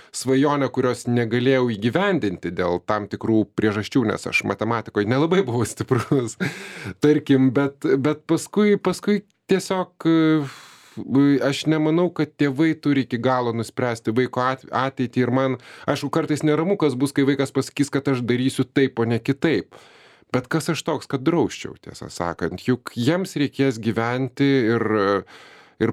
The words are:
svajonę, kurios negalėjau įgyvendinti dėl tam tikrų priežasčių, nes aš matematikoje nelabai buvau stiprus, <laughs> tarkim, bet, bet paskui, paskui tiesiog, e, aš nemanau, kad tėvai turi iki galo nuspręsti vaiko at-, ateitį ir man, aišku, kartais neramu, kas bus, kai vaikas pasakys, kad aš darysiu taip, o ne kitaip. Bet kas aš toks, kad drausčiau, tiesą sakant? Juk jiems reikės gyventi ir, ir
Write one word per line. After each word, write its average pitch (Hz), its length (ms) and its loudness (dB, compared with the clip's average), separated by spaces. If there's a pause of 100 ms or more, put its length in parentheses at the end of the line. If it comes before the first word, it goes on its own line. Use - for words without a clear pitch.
svajonę, 135 640 0
kurios 127 340 -2
negalėjau 123 640 2
įgyvendinti 117 840 0
dėl 87 300 0
tam 104 260 -2
tikrų 107 360 0 (100)
priežasčių, 107 560 0
nes - 180 -4
aš - 180 0
matematikoje 107 640 -2
nelabai 160 380 2
buvau 120 240 -2
stiprus, 123 680 -2 (300)
<laughs> - 360 -8
tarkim, 135 480 4
bet, 139 320 -2 (120)
bet 147 280 -2
paskui, 202 540 2
paskui 202 420 -2 (280)
tiesiog, 185 520 -2
e, 165 160 4 (1200)
aš 135 280 -2
nemanau, 156 420 2
kad 160 240 -4
tėvai 147 420 2
turi 143 300 0
iki 120 160 -4
galo 123 320 0
nuspręsti 117 600 -4
vaiko 123 300 0
at-, 131 300 -2
ateitį 127 540 -2
ir 120 40 -2
man, 131 300 0 (240)
aišku, 143 240 -2
kartais 151 340 -2
neramu, 160 340 0
kas 143 200 0
bus, 135 160 -2
kai 135 160 2
vaikas 139 240 0
pasakys, - 400 -2
kad 139 160 -2
aš 123 160 0
darysiu 127 400 0
taip, 135 340 0
o 117 60 0
ne 117 160 0
kitaip. - 560 -2 (520)
Bet - 180 -2
kas 165 240 -4
aš 147 160 -4
toks, 147 240 -4
kad 131 160 -4
drausčiau, 160 500 0
tiesą - 320 -18
sakant? 87 540 -6
Juk - 320 -4
jiems 170 400 -2
reikės 135 480 -2
gyventi 120 640 -2 (160)
ir, 110 220 0 (960)
ir 110 120 0